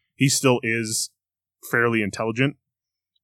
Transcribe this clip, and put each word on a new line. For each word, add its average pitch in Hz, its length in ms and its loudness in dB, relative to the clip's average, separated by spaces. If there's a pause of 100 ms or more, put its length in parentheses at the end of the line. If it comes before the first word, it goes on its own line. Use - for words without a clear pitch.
(160)
he 135 120 2
still 127 340 2
is 113 480 -4 (640)
fairly 117 320 2
intelligent. 113 540 -2 (680)